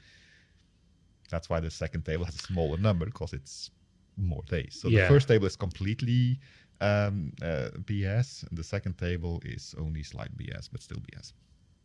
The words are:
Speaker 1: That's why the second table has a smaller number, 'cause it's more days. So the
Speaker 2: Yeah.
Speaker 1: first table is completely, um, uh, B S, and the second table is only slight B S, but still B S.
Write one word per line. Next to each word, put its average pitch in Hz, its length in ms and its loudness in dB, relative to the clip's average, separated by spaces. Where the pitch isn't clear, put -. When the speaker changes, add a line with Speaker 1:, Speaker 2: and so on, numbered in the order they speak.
Speaker 1:
That's 82 180 -6
why 82 120 0
the 80 100 -2
second 80 340 -6
table 80 220 -2
has 82 80 -6
a - 40 -12
smaller 82 380 -2
number, 92 340 2
'cause - 220 -8
it's - 380 -12
more 87 320 -2
days. 71 320 -4
So - 80 -2
the 110 80 8
Speaker 2:
Yeah. 92 120 8
Speaker 1:
first 139 180 10
table 107 200 6
is - 100 -2
completely, 120 840 2
um, 101 520 2
uh, 71 280 0
B 101 200 0
S, 110 440 0
and 85 80 -6
the 82 60 -4
second 98 360 -4
table 87 460 -2
is - 320 -10
only 78 280 -2
slight - 320 -10
B - 180 -8
S, - 140 -12
but - 140 -12
still - 180 -10
B - 160 -12
S. - 160 -18